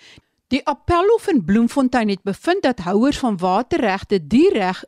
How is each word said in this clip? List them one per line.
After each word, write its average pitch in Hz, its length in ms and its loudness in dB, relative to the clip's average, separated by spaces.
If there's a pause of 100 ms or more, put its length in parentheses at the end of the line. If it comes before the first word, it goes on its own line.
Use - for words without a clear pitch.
(480)
Die 262 180 -4
Appelhof 359 640 0
in 285 180 2
Bloemfontein 233 640 2
het 196 140 -4
bevind 339 380 -4
dat 262 180 0
houers 202 380 0
van 220 200 -2
waterregte 190 880 -2
die 311 260 4
reg, 185 340 -4